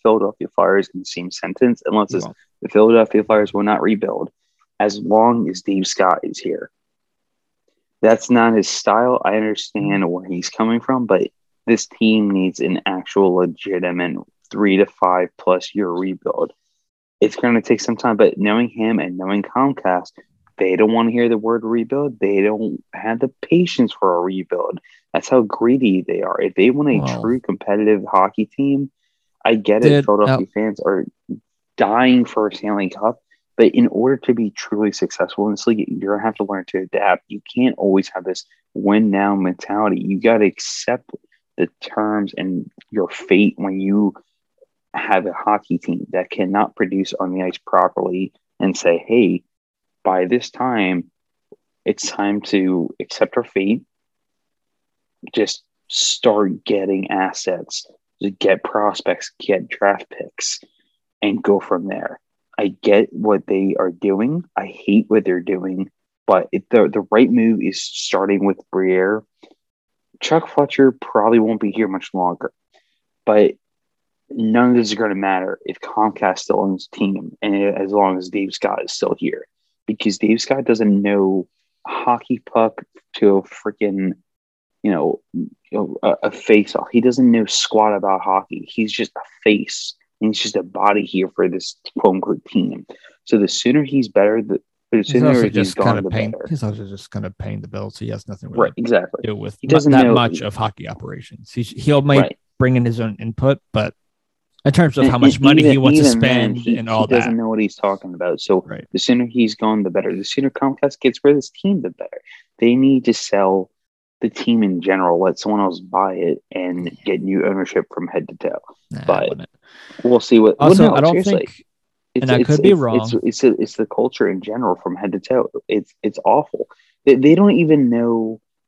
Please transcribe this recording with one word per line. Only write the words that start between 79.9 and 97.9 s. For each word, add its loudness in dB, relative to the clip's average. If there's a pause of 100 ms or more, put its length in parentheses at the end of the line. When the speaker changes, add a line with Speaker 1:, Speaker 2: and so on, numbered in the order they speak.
Speaker 1:
Dave 2
Scott -4
doesn't 2
know 0 (380)
hockey -2
puck -2 (340)
to 4
a -2
freaking, -6 (680)
you 0
know, -2 (800)
a, 2
a -2
face 2
off. -4
He 2
doesn't 4
know 4
squat 0
about -2
hockey. -4
He's -6
just -6
a -14 (220)
face. -2 (260)
He's -2
just -6
a -2
body 0
here -2
for 0
this -8 (240)
quote 4
unquote -4
team. -4 (380)
So 0
the 2
sooner 0
he's -2
better, 2
the, -4 (300)
the 2
Speaker 2:
He's -4
Speaker 1:
sooner 2
Speaker 2:
also 4
Speaker 1:
he's 0
Speaker 2:
just -2
Speaker 1:
gone, 0
Speaker 2:
kinda 0
Speaker 1:
the -4
Speaker 2:
paying, -4
Speaker 1:
better. -12
Speaker 2:
he's -6
also -6
just -18
kinda -8
paying -10
the -16
bills. -12